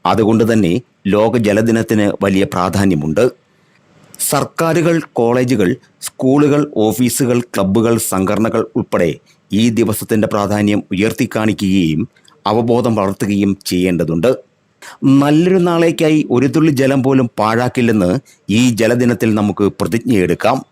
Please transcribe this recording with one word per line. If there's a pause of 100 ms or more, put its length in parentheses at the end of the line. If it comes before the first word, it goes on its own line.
അതുകൊണ്ട്
തന്നെ (260)
ലോക
ജലദിനത്തിന്
വലിയ
പ്രാധാന്യമുണ്ട്. (880)
സർക്കാരുകൾ, (120)
കോളേജുകൾ, (240)
സ്കൂളുകൾ,
ഓഫീസുകൾ,
ക്ലബ്ബുകൾ,
സംഘടനകൾ (100)
ഉൾപ്പെടെ (420)
ഈ
ദിവസത്തിൻ്റെ
പ്രാധാന്യം (100)
ഉയർത്തിക്കാണിക്കുകയും (380)
അവബോധം
വളർത്തുകയും (140)
ചെയ്യേണ്ടതുണ്ട്. (760)
നല്ലൊരു
നാളേക്കായി
ഒരു
തുള്ളി
ജലം
പോലും
പാഴാക്കില്ലെന്ന് (300)
ഈ
ജലദിനത്തിൽ
നമുക്ക് (160)
പ്രതിജ്ഞയെടുക്കാം.